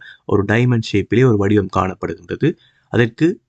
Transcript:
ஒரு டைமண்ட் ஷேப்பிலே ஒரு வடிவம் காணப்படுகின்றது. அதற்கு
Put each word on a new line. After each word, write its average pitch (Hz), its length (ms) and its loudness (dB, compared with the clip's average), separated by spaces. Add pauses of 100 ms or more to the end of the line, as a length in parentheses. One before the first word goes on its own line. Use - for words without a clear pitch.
(260)
ஒரு 101 180 0
டைமண்ட் 117 380 0 (100)
ஷேப்பிலே 104 340 2
ஒரு 113 120 4
வடிவம் 101 380 0
காணப்படுகின்றது. 92 800 -4 (360)
அதற்கு 120 600 0